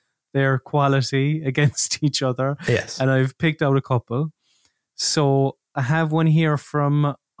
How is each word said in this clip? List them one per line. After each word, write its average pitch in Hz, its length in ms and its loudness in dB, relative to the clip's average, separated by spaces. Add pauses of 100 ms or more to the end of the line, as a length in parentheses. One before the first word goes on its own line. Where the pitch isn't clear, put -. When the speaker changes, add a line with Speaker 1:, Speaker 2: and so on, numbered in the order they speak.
(340)
Speaker 1:
their 135 240 2
quality 139 840 0
<laughs> 135 80 -4
against - 520 0
each 147 200 0
other. 131 340 -2 (120)
Speaker 2:
Yes. - 320 -2
Speaker 1:
And 131 100 2
I've 131 280 0
picked 160 240 -2
out 139 160 2
a - 40 2
couple. 131 480 -2 (680)
So 139 600 0 (180)
I 139 80 -2
have 156 300 0
one 160 140 2
here 156 300 2
from 147 580 -2 (260)